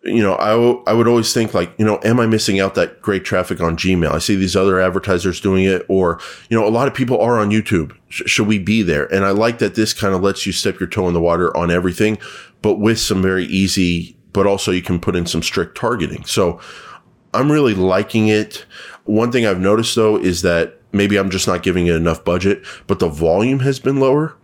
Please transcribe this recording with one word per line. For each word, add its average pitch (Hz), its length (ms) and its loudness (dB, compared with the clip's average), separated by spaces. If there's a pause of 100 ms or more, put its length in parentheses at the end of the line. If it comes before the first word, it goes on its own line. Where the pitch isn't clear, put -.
you 107 200 0
know, 98 120 2
I, 107 160 -2
w-, 120 380 2
I 101 40 2
would 113 140 4
always 117 260 2
think, 113 220 0
like, 95 240 -2
you 107 60 2
know, 107 180 2
"Am 117 160 2
I 117 80 2
missing 107 320 0
out 95 160 0
that 87 260 -2
great 98 220 -2
traffic 92 380 -2
on 82 160 0
Gmail? 87 340 2
I 73 80 0
see 101 160 0
these 95 220 0
other 95 240 2
advertisers 92 600 -2
doing 95 240 2
it," 95 240 0
or, 92 300 2 (300)
you 113 100 2
know, 107 80 2
"A 107 40 2
lot 120 180 0
of - 60 -6
people 123 260 0
are 117 180 2
on 104 120 0
YouTube. 101 420 0 (160)
Sh-, - 180 -10
should 104 220 0
we 107 100 2
be 104 240 0
there?" 76 320 -2
And 98 100 2
I 98 60 2
like 117 280 0
that 101 180 -2
this 110 160 0
kinda 98 240 -2
lets 98 300 -2
you 98 60 -4
step - 280 -4
your 85 80 -4
toe 95 180 -2
in 87 80 0
the 85 60 0
water 85 360 0
on 85 140 0
everything, 92 480 0 (440)
but 104 180 0
with 110 180 2
some 95 240 -2
very 95 220 0
easy, 90 720 -2 (160)
but 98 140 0
also 98 260 0
you 92 100 -2
can 87 160 -2
put 90 160 -4
in 87 120 -2
some 82 180 -4
strict - 320 -4
targeting. 113 480 -4
So 87 340 -2 (760)
I'm 139 180 2
really 139 220 2
liking 95 520 0
it. 107 380 -2 (400)
One 110 260 0
thing 117 160 0
I've 92 140 0
noticed, 110 340 2
though, 107 220 4
is 87 260 0
that 85 380 0 (120)
maybe 101 260 2
I'm 95 120 0
just 92 160 -2
not 90 160 -2
giving 90 240 0
it 85 80 2
enough 80 300 0
budget, 92 380 0 (260)
but 95 100 0
the 90 100 0
volume 87 520 0
has 131 180 0
been 135 220 -2
lower. 147 440 0